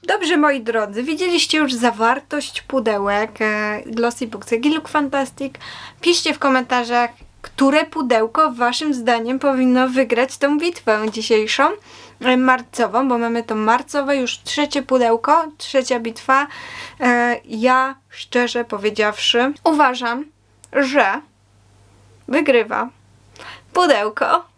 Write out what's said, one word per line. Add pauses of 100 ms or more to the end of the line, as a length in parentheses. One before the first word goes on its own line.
Dobrze,
moi
drodzy,
widzieliście
już
zawartość
pudełek,
e,
Glossy
Box,
jak
i
Look
Fantastic. (480)
Piszcie
w
komentarzach, (320)
które
pudełko
waszym
zdaniem
powinno
wygrać
tą
bitwę
dzisiejszą, (520)
e,
marcową,
bo
mamy
to
marcowe,
już
trzecie
pudełko, (120)
trzecia
bitwa. (520)
E, (100)
ja, (140)
szczerze
powiedziawszy, (100)
uważam, (480)
że (1040)
wygrywa (840)
pudełko